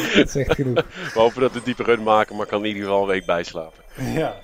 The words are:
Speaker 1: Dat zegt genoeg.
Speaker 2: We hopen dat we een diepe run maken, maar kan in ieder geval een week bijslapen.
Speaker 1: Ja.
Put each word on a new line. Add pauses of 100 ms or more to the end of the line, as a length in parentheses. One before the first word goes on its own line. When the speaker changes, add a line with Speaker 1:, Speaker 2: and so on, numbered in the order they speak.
(140)
Speaker 1:
Dat
zegt
genoeg.
Speaker 2:
We
hopen
dat
we
een
diepe
run
maken,
maar
kan
in
ieder
geval
een
week
bijslapen. (160)
Speaker 1:
Ja.